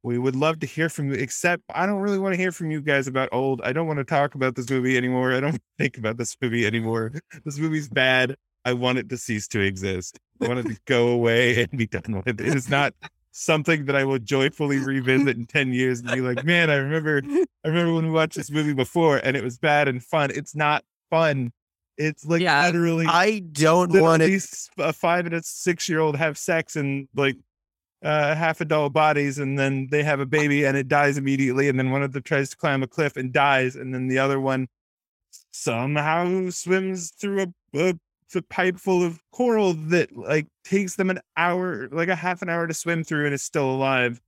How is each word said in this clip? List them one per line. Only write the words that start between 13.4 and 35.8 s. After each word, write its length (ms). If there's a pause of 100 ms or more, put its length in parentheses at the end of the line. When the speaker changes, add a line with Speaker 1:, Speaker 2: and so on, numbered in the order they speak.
Speaker 1:
that 100
I 80
will 160
joyfully 600
revisit 580
in 80
ten 280
years 280
and 100
be 100
like, 220
"Man, 260
I 60
remember, 460 (420)
I 60
remember 240
when 120
we 60
watched 240
this 160
movie 220
before 500
and 140
it 60
was 140
bad 300
and 160
fun." 280
It's 240
not 280 (260)
fun. 420 (460)
It's, 280
like, 160
Speaker 2:
Yeah. 240
Speaker 1:
literally 420
Speaker 3:
I 320 (120)
don't 400
Speaker 1:
literally 100
Speaker 3:
wanna 240
Speaker 1:
s-, 520
a 160
five 320
and 100
a 80
six-year-old 720
have 220
sex 380
in, 380
like, 220 (680)
uh, 300
half 280
adult 320
bodies, 440
and 220
then 320
they 120
have 180
a 40
baby 400
and 120
it 100
dies 300
immediately, 520
and 80
then 140
one 100
of 120
them 100
tries 280
to 60
climb 240
a 60
cliff 300
and 160
dies, 420
and 180
then 140
the 100
other 220
one 280 (840)
somehow 1000